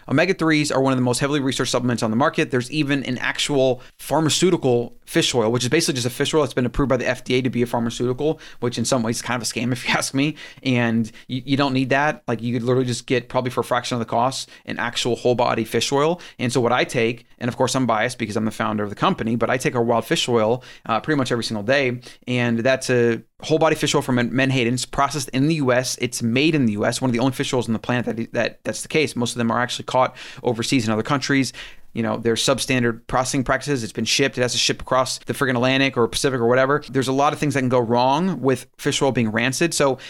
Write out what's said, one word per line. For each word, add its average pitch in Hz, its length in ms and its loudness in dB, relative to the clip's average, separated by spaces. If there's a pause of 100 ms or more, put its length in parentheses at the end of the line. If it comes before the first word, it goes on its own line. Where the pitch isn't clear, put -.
omega-threes 156 640 2
are 131 80 2
one 135 120 2
of 131 60 0
the 123 60 2
most 123 160 0
heavily 143 180 0
researched 131 320 -2
supplements 123 320 0
on 113 80 0
the 107 60 0
market. 156 340 0
There's 123 220 -2
even 143 320 0
an 123 140 -4
actual 131 640 0 (200)
pharmaceutical 139 960 2 (100)
fish - 260 0
oil, 117 200 2
which 123 100 0
is 123 60 0
basically 160 260 2
just 123 140 -2
a - 20 -8
fish 143 240 -2
oil 156 60 4
that's 131 140 0
been 127 120 0
approved 127 220 0
by 131 80 2
the 120 100 -2
F 123 160 -2
D 127 120 -2
A 131 80 2
to 131 80 0
be 120 120 0
a 120 40 0
pharmaceutical, 123 760 -2 (180)
which 123 200 -4
in 117 60 0
some 120 200 2
ways 117 120 -2
is - 60 -8
kind 120 180 -4
of 110 80 -6
a - 20 -6
scam 117 220 -2
<laughs> - 0 -
if 127 140 -6
you - 80 2
ask 156 180 -2
me. 143 220 0 (300)
And 117 480 0 (160)
you, 131 160 -6
you 139 120 0
don't 143 160 2
need 131 180 0
that. 147 360 0
Like, 113 160 -4
you 120 100 -2
could 120 120 -2
literally 127 220 2
just 120 200 -4
get, 123 220 0
probably 127 240 -2
for - 80 -2
a 117 40 0
fraction 123 300 -2
of 120 60 -2
the 113 60 -4
cost, 120 420 -2 (180)
an - 100 -8
actual 120 380 -2
whole 123 220 2
body 123 280 2
fish 117 280 -2
oil. 156 280 2 (200)
And 120 120 -2
so 135 80 2
what 117 120 2
I 127 100 2
take, 127 440 -2 (120)
and - 100 -6
of 117 80 -6
course 127 200 0
I'm 131 100 0
biased 117 320 0
because 107 180 -4
I'm 110 80 -2
the 107 60 -2
founder 107 320 -2
of 104 80 -4
the 104 60 -12
company, 120 400 0
but 113 140 0
I 131 60 2
take 127 200 -2
our 120 80 2
wild 113 200 2
fish - 240 0
oil, 117 360 2 (220)
uh, 110 120 0
pretty 151 180 -2
much 127 140 0
every 117 140 0
single 107 180 -4
day. 127 380 0 (260)
And 120 320 2
that's 131 320 2
a 117 320 4 (200)
whole 156 160 2
body 156 160 4
fish 151 200 0
oil 143 80 2
from 127 120 0
Men-, 120 160 2
Menhaden. 131 440 2
It's 127 120 -4
processed 139 440 -2
in 135 180 2
the 165 80 2
U 131 160 2
S. 127 280 0
It's - 220 -4
made 131 320 2
in 143 100 4
the 107 100 2
U 104 120 0
S, 120 160 -2
one 127 80 0
of - 20 0
the 117 60 0
only 131 140 2
fish - 200 -4
oils 120 160 0
on 117 40 0
the 107 80 -2
planet 123 260 -2
that, 113 260 -6
that, 113 300 -4
that's - 200 -6
the - 60 -14
case. - 280 0
Most 120 160 -2
of 123 60 -10
them 117 120 0
are 117 100 0
actually - 240 -4
caught 131 320 0 (280)
overseas 117 420 0
in 110 60 0
other 107 100 0
countries. 135 500 0 (400)
You 113 120 -4
know, 110 140 -2
there's 113 220 0
substandard 123 680 0
processing 131 340 0
practices. 131 400 -2
It's 104 100 -6
been 113 120 -4
shipped. 135 340 0
It 123 40 2
has 123 100 0
to 120 60 -4
ship - 220 0
across 131 380 0
the - 160 -6
friggin' 127 220 0
Atlantic 131 400 2
or 117 100 4
Pacific 131 340 0
or 117 60 2
whatever. 131 420 4
There's 127 200 0
a 135 40 0
lot 143 200 2
of 143 80 -6
things 143 140 0
that 139 60 0
can 127 80 0
go 123 120 4
wrong 131 600 2
with 127 280 0 (100)
fish - 240 -2
oil 139 80 4
being 113 200 2
rancid. 131 440 0
So 135 240 2 (120)